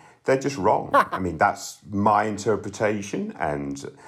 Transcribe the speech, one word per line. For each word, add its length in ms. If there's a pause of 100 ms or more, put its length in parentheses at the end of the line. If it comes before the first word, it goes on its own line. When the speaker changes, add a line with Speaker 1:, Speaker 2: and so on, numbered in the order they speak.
(260)
Speaker 1:
they're 140
just 180
wrong. 340
Speaker 2:
<laughs> 20
Speaker 1:
I 260
mean, 180
that's 420 (100)
my 360
interpretation, 1120
and 500 (180)